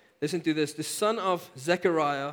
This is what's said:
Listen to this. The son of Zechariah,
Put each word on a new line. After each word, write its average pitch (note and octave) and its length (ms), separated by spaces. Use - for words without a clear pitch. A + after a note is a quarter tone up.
Listen D#3+ 200
to D#3 120
this. D3+ 200
The D#3 100
son G#3+ 380
of F#3 360
Zechariah, D3 760